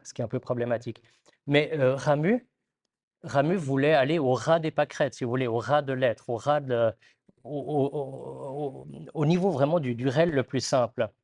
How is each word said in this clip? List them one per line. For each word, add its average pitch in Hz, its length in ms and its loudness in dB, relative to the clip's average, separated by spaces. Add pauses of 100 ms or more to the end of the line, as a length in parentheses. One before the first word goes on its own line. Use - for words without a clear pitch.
ce - 100 -20
qui - 80 -6
est - 20 -4
un 110 40 -6
peu 131 100 -4
problématique. 120 640 -6 (460)
Mais, 143 280 2
euh, 135 200 2
Ramu, 151 500 2 (760)
Ramu 147 320 2
voulait 139 380 2
aller 151 260 2
au 127 120 2
ras 139 280 2
des 156 100 -4
pâquerettes, 147 440 0
si - 100 -6
vous 120 60 -2
voulez, 127 180 0
au 113 100 0
ras 139 240 0
de 135 100 -4
l'être, 127 380 -2
au 117 60 -4
ras 147 240 0
de, 117 320 0 (520)
au, 147 140 -8
au, 139 360 0
au, 135 920 -10 (260)
au 151 140 0
niveau 180 240 2
vraiment 151 300 2
du, 123 140 -2
du 120 140 -2
réel 156 220 2
le 139 120 2
plus 127 180 -4
simple. 117 500 0 (140)